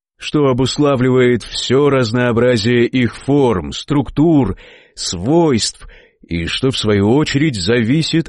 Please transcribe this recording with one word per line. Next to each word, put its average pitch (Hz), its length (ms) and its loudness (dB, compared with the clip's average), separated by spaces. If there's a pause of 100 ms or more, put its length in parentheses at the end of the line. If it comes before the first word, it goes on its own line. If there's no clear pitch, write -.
(180)
что 147 280 -2
обуславливает 127 960 2
всё 143 480 0
разнообразие 120 960 2
их 127 300 -2
форм, 117 560 0
структур, 143 840 0 (380)
свойств, 127 920 -2 (400)
и 82 200 -6
что, 131 240 -2
в - 60 -6
свою 104 380 2
очередь, 143 460 0
зависит 123 680 0